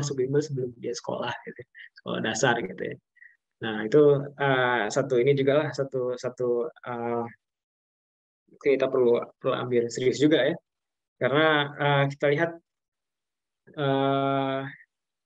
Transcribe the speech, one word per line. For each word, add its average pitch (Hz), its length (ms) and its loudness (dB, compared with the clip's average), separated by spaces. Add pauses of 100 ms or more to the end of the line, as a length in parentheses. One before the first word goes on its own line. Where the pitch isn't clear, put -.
masuk 139 180 -4
bimbel 139 220 0
sebelum 131 380 -6
dia 123 160 -8
sekolah 120 360 -8 (140)
gitu - 160 -16
ya. - 60 -18 (340)
Sekolah 120 240 -6
dasar 113 380 0
gitu - 200 -8
ya. - 120 -8 (640)
Nah, 107 240 -6
itu, 143 400 4 (160)
eh, 127 480 2
satu 131 320 0
ini 139 160 4
juga 135 240 2
lah, 147 160 -2
satu, 127 400 -4
satu, 120 480 -2
eh, 117 600 -6 (1300)
kita 135 320 2
perlu, 123 320 2 (160)
perlu 131 160 -4
ambil 123 400 0
serius 127 240 0
juga 143 320 4
ya. 165 80 0 (640)
Karena, 135 260 2 (300)
eh, 143 320 2
kita 139 240 -4
lihat, 160 180 0 (1300)
eh, 135 840 0 (640)